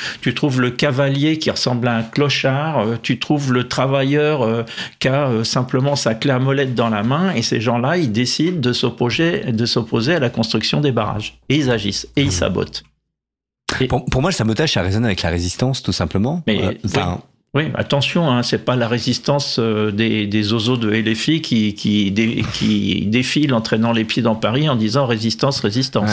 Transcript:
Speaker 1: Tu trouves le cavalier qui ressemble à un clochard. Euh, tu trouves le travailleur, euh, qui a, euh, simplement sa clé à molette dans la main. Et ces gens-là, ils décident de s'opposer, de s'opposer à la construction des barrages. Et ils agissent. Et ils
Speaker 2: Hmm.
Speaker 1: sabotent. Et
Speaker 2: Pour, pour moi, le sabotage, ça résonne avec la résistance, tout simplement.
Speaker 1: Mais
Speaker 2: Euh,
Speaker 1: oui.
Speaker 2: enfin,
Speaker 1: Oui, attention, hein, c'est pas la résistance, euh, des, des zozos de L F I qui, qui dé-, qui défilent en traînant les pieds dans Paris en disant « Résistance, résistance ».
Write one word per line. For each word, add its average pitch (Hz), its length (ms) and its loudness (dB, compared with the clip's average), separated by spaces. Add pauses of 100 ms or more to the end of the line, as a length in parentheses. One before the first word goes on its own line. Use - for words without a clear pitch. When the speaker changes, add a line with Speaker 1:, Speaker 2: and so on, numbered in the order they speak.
(220)
Speaker 1:
Tu 123 120 0
trouves 131 280 0
le 123 80 2
cavalier 139 680 0
qui 156 120 -2
ressemble 123 380 -2
à 120 100 0
un 113 40 0
clochard. 143 760 0
Euh, 113 220 0
tu 120 160 -2
trouves 143 340 0
le 123 160 0
travailleur, 139 760 2
euh, 113 200 0 (380)
qui 131 80 0
a, 139 200 2
euh, 113 160 0
simplement 131 500 0
sa 117 200 0
clé 135 180 0
à 127 60 2
molette 135 360 0
dans 117 140 2
la 107 140 0
main. 160 320 0
Et 117 80 0
ces 123 180 0
gens-là, 123 380 0
ils 143 140 0
décident 151 480 0
de 120 120 2
s'opposer, 127 680 0 (120)
de 113 140 0
s'opposer 117 480 0
à 170 40 2
la 123 120 0
construction 113 500 0
des 143 120 2
barrages. 107 460 -4 (120)
Et 135 60 2
ils 135 140 2
agissent. 101 460 -2
Et - 60 4
ils 92 60 2
Speaker 2:
Hmm. - 20 0
Speaker 1:
sabotent. - 540 -2 (960)
Et 131 60 2
Speaker 2:
Pour, 127 200 -2
pour 131 160 0
moi, 180 80 2
le 180 60 0
sabotage, 113 360 0
ça 104 100 0
résonne 101 220 0
avec 101 180 0
la 87 80 -2
résistance, 92 520 -2
tout 98 100 -2
simplement. 110 540 -2
Speaker 1:
Mais 101 160 0
Speaker 2:
Euh, 92 60 0
Speaker 1:
oui. - 180 -4
Speaker 2:
enfin, 92 340 -2 (340)
Speaker 1:
Oui, 143 100 0 (100)
attention, 147 560 0
hein, 123 120 4
c'est - 220 -2
pas 127 120 2
la 120 120 2
résistance, 123 680 0
euh, 107 320 0
des, 107 360 0
des 107 160 2
zozos 113 360 0
de 110 120 0
L 110 240 2
F 110 140 -2
I 160 140 2
qui, 107 320 0
qui 104 360 0
dé-, 110 320 0 (120)
qui 104 500 0
défilent 127 480 0
en 113 80 2
traînant 113 320 0
les 113 120 0
pieds 113 180 -2
dans 113 120 2
Paris 123 360 0
en 131 60 2
disant « 110 300 0
Résistance, 117 540 0
résistance ». 110 520 0